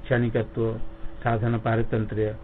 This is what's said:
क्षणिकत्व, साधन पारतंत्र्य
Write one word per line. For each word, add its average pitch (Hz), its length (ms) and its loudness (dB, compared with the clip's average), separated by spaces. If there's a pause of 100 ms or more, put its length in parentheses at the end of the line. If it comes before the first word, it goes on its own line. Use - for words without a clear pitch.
क्षणिकत्व, 117 760 0 (440)
साधन 117 340 2
पारतंत्र्य 110 880 0